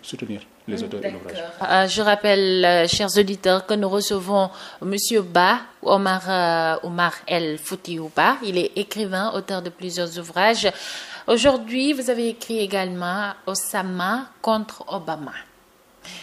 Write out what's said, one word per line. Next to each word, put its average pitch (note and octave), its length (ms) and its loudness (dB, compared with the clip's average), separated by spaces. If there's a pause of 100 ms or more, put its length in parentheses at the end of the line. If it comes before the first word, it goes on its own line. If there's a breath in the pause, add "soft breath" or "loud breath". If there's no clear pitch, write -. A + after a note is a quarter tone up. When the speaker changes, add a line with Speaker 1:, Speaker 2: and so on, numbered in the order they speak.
Speaker 1:
soutenir, A2 380 -10 (260)
les A2+ 160 -6
auteurs G#2+ 180 -8
de G3 60 -4
l'ouvrage. - 280 -10
Speaker 2:
D'accord. F3 340 -8
Euh, F#3+ 180 4
je F#3 140 -2
rappelle, G3 640 4
euh, F3 220 6
chers F#3+ 300 0
auditeurs, F#3+ 480 4
que G#3+ 80 0
nous G3+ 160 0
recevons G3 600 0 (320 loud breath)
Monsieur G3+ 400 0
Ba, F3+ 380 4 (220)
Omar, F#3+ 480 2
euh, E3 580 2
Omar F3 260 0 (140)
El E3 300 -2
Foutiou E3 580 -10
Ba. G#3+ 280 4
Il F#3 140 -2
est E3+ 180 2
écrivain, G3+ 580 -4
auteur F#3+ 280 -6
de F3 80 -10
plusieurs F3 500 -6
ouvrages. F#3 520 2 (560 loud breath)
Aujourd'hui, B3+ 680 2
vous B3+ 160 -2
avez A#3 200 0
écrit A3+ 300 -6
également F#3+ 720 -4 (140)
Osama F#3+ 800 -2 (160)
contre A3 460 -2
Obama. D#3 440 -8 (920 loud breath)